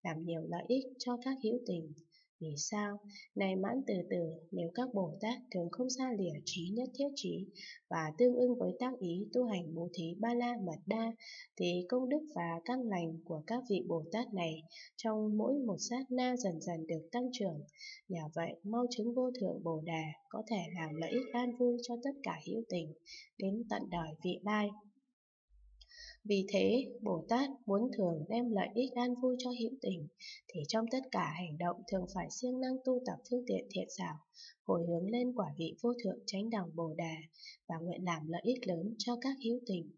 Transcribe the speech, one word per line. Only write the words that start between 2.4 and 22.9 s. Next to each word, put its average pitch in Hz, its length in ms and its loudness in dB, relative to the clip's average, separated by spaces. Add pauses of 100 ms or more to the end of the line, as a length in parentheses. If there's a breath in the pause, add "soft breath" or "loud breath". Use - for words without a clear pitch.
Vì 156 160 -4
sao? 208 420 -2 (360 loud breath)
Này 190 220 2
Mãn 226 300 2
Từ 214 80 0 (160)
Từ, 185 60 2 (340)
nếu 170 240 -2
các 254 200 0
Bồ 175 260 0
Tát 226 180 0 (160)
thường 170 160 2
không 247 200 -2
xa 254 280 0
lìa 175 140 2 (120)
trí 175 240 -2
nhất 240 200 0 (100)
thiết 277 160 2
trí 175 320 -4 (440 loud breath)
và 160 280 0
tương 247 160 10
ưng 247 240 6
với 185 200 2
tác 247 200 -2
ý 185 340 -2
tu 247 120 4
hành 175 300 0
bố 170 200 -2
thí 165 240 -4
Ba 233 160 2
La 240 220 2 (100)
Mật 156 200 -4
Đa, 226 260 2 (440 loud breath)
thì 180 320 2
công 254 200 2
đức 294 120 4 (140)
và 170 300 0
căn 254 180 -2
lành 170 420 0
của 156 220 -6
các 247 240 0
vị 180 180 2
Bồ 165 240 0
Tát 233 220 -2
này 160 280 -2 (340 loud breath)
trong 214 420 2
mỗi 240 160 4
một 233 240 2
sát 262 320 -2
na 254 260 2
dần 185 240 0
dần 165 260 -2
được 160 260 -2
tăng 247 200 0
trưởng. 170 280 -2 (480 loud breath)
Nhờ 170 140 -2 (120)
vậy, 170 180 -2 (100)
mau 233 280 2
chứng 233 240 0
vô 254 160 4 (100)
thượng 170 240 0
Bồ 160 160 0
Đề, 160 220 -2 (260)
có - 220 -6
thể 196 120 0 (180)
làm 156 140 -4
lợi 156 160 0
ích 262 220 0
an 240 240 0
vui 247 260 6
cho 240 120 -4 (100)
tất 277 80 0 (100)
cả 160 240 -4
hữu 208 220 -2
tình 160 240 -2 (460 loud breath)